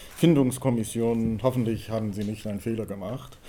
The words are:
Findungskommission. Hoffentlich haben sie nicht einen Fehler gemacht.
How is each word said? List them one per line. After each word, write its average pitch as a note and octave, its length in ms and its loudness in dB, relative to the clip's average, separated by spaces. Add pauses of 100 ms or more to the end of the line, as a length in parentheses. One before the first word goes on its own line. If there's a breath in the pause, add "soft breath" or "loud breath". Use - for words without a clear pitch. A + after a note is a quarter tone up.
(180 loud breath)
Findungskommission. A#2 1300 2
Hoffentlich A#2+ 460 0
haben A2 220 -2
sie G2+ 140 -4
nicht G#2+ 200 -6
einen G#2 140 -4
Fehler A2+ 260 -4
gemacht. G2 520 -8 (120 loud breath)